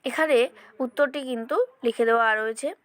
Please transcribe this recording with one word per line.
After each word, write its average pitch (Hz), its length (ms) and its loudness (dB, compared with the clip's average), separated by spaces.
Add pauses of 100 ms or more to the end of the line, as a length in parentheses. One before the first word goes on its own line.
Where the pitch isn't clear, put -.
এখানে 269 440 2 (300)
উত্তরটি 269 420 -2
কিন্তু 262 460 -2 (180)
লিখে 233 200 0
দেওয়া 226 300 2
রয়েছে 226 400 -6 (100)